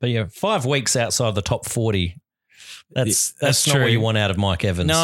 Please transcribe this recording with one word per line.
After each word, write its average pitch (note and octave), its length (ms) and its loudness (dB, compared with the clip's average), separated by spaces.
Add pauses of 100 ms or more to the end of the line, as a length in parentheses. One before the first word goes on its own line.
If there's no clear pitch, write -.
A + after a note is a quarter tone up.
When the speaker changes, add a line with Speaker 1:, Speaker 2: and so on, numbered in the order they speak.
Speaker 1:
But B2 100 -2
yeah, A2+ 200 0
five F#3+ 360 -2
weeks C3+ 300 0
outside A#2 400 0
the G2+ 60 -2
top - 240 -2
forty. G2 500 -2 (760)
That's, B2+ 180 -2
Speaker 2:
Yeah, - 380 -2
Speaker 1:
that's C#3+ 180 2
Speaker 2:
that's - 40 0
Speaker 1:
not D3 60 2
what C#3 100 4
Speaker 2:
true. A2+ 80 2
Speaker 1:
you A2+ 80 2
want A2 180 2
out G#2 140 2
of F2 60 -2
Mike G2 260 0
Evans. F2+ 240 0
Speaker 2:
No, D#3+ 160 2